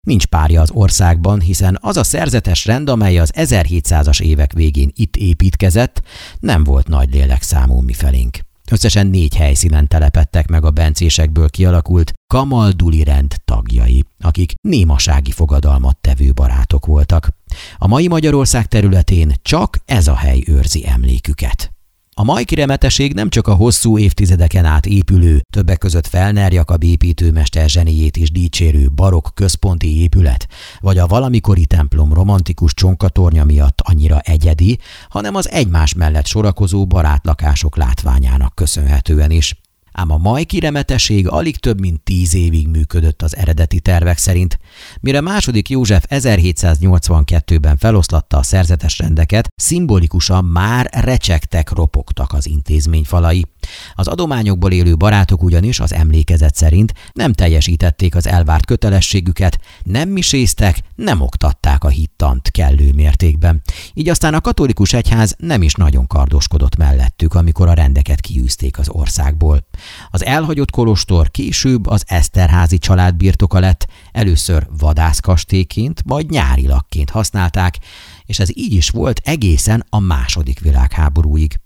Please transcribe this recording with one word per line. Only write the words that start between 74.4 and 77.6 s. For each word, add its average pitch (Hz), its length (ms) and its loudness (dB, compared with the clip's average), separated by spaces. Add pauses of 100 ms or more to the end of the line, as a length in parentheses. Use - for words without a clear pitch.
vadászkastélyként, 87 1300 -2
majd 151 260 -4
nyári 65 360 0
lakként 67 440 -2
használták, 92 680 -4 (460)